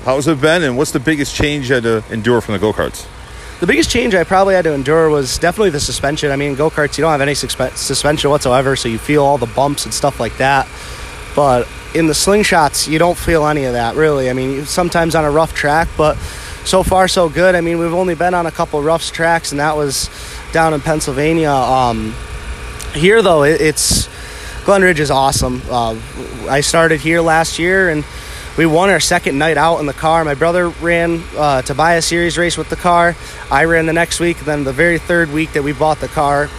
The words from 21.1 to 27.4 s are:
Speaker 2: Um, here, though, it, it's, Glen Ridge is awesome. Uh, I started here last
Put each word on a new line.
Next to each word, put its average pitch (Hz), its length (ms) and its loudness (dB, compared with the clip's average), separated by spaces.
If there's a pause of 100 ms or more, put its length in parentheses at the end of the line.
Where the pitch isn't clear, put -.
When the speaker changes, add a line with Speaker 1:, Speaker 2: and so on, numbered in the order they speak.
Speaker 2:
Um, 123 640 2 (800)
here, 196 280 4
though, 165 220 4
it, 151 180 2
it's, - 480 0 (560)
Glen 196 160 4
Ridge 180 180 4
is 143 120 0
awesome. 131 580 0
Uh, 117 260 -2 (540)
I 135 100 2
started 160 400 2
here 165 220 0
last 160 380 0